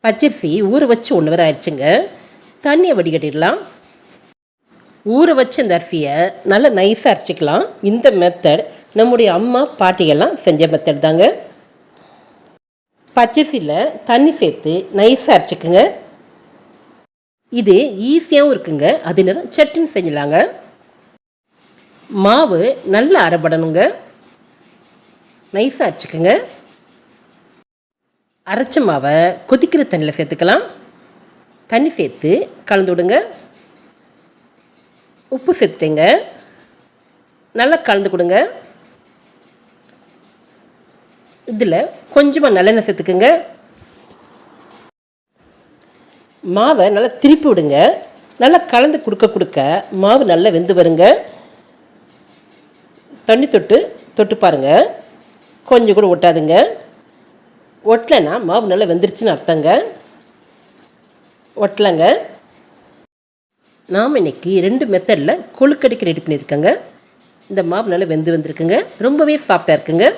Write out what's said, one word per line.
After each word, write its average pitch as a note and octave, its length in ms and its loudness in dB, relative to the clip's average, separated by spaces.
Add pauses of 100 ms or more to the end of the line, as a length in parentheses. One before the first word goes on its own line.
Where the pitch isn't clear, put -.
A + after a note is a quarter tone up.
பச்சரிசி A3 460 -2 (220)
ஊற D4 100 0 (100)
வச்சு A3+ 240 -4
ஒன் D#3 120 0
ஹவர் E3+ 160 0
ஆயிடுச்சுங்க. D3 400 -4 (800)
தண்ணியை D#4+ 320 0
வடிகட்டிடலாம். D#3+ 600 -2 (1600)
ஊற E4 240 2
வச்சு B3+ 240 -2
அந்த F#3 140 -2
அரிசியை D3+ 380 -6 (360)
நல்லா B3+ 260 4
நைஸாக G#3+ 360 2
அரைச்சிக்கலாம். E3+ 500 -4 (260)
இந்த A#3 180 2 (140)
மெத்தட் F3 420 0 (360)
நம்முடைய A#3 280 4 (100)
அம்மா B3 240 -2 (180)
பாட்டியெல்லாம் F#3 560 2 (100)
செஞ்ச D#3+ 280 2
மெத்தட் D3 320 -2
தாங்க. E3 180 4 (1900)
பச்சரிசியில் A#3 800 -2 (160)
தண்ணி C4+ 320 4
சேர்த்து D#3+ 320 -2 (260)
நைஸாக B3 380 4
அரைச்சிக்குங்க. F3 440 0 (1800)
இது G3 140 2 (380)
ஈஸியாகவும் D4 420 2
இருக்குங்க. D#3 320 -4 (220)
அதே F3 180 0
நேரம் - 300 -4
சட்னி D#4 300 0 (100)
செஞ்சிடலாங்க. D3+ 420 -2 (1900)
மாவு A3 340 2 (360)
நல்லா D4 320 2
அரைபடணுங்க. D#3+ 540 -2 (1800)
நைஸாக B3+ 320 -2
அரைச்சிக்குங்க. E3+ 440 -4 (2250)
அரைச்ச B3+ 240 -4 (140)
மாவை C#3+ 260 -2 (340)
கொதிக்கிற D4+ 320 2 (100)
தண்ணியில் D3+ 260 -4
சேர்த்துக்கலாம். E3+ 460 -2 (1080)
தண்ணி C#4 260 0
சேர்த்து D3+ 320 -4 (400)
கலந்து F#3+ 220 0
விடுங்க. F3+ 240 0 (2250)
உப்பு C4 220 -4
சேர்த்துட்டேங்க. D#3+ 460 -2 (1600)
நல்லா C#4+ 160 2 (120)
கலந்து G3 260 0
கொடுங்க. F3 220 0 (3250)
இதில் G#3 280 -2 (360)
கொஞ்சமாக C#4+ 400 2
நல்லெண்ணெய் G#3+ 320 2
சேர்த்துக்குங்க. F#3 400 0 (3250)
மாவை A#3 280 4 (100)
நல்லா A3+ 160 0 (120)
திருப்பி D4+ 260 4
விடுங்க. D3+ 280 2 (640)
நல்லா D#4+ 160 6 (140)
கலந்து C#4+ 320 2
கொடுக்க G#3+ 300 0
கொடுக்க - 260 -2 (420)
மாவு A#3 200 4 (100)
நல்லா F3 240 2
வெந்து F3 220 0
வருங்க. E3 260 4 (2250)
தண்ணி B3 260 2
தொட்டு G#3+ 220 2 (420)
தொட்டு G#3+ 240 0
பாருங்க, C#3+ 260 0 (1040)
கொஞ்சம் A3+ 280 4
கூட G#3 140 4
ஒட்டாதுங்க. E3 420 2 (1400)
ஒட்டலைன்னா A3+ 420 2 (140)
மாவு G#3 220 0
நல்லா G3+ 200 0
வெந்துருச்சுன்னு G3 440 0
அர்த்தங்க. D#3+ 340 -2 (2000)
ஒட்டலைங்க. F#3+ 420 0 (1900)
நாம் B3+ 240 0
இன்னைக்கு E3 320 -4 (140)
ரெண்டு C4 180 -2 (100)
மெத்தடில் F#3 480 -2 (160)
கொழுக்கட்டைக்கு C4 520 0
ரெடி E3 140 -6
பண்ணியிருக்கேங்க. D3+ 480 -2 (800)
இந்த G3 100 -4 (120)
மாவு G3+ 200 -4
நல்லா E3+ 220 -2
வெந்து D#3+ 220 -2
வந்திருக்குங்க. E3 420 -2 (280)
ரொம்பவே D4+ 300 0 (100)
சாஃப்டாக E3+ 320 0
இருக்குங்க. E3+ 400 0